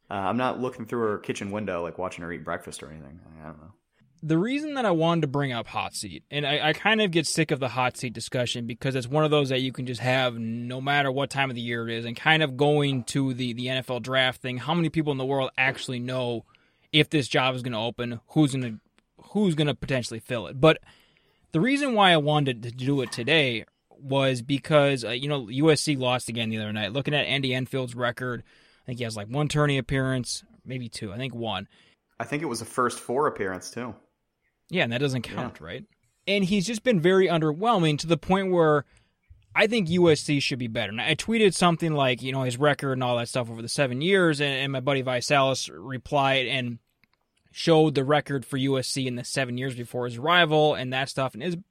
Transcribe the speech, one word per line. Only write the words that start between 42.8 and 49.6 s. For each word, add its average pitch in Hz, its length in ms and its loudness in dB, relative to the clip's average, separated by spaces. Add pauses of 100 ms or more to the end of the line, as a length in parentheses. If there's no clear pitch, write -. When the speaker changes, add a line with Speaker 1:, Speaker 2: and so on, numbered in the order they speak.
Speaker 2:
and 131 100 -2
all 123 140 2
that 117 120 -2
stuff 120 220 -2
over 113 120 -12
the 117 60 -10
seven 127 320 -2
years, 170 400 4
and, 143 120 0
and 135 180 -2
my 131 100 -2
buddy 135 220 0
Visalis 131 720 2
replied 131 720 0
and 120 320 -4 (720)
showed 156 460 4
the 139 80 2
record 139 420 0
for 143 120 -4
U 135 200 2
S 127 80 -4
C 131 220 -2
in 123 80 -6
the 120 80 -10
seven 123 340 -4
years 131 160 -4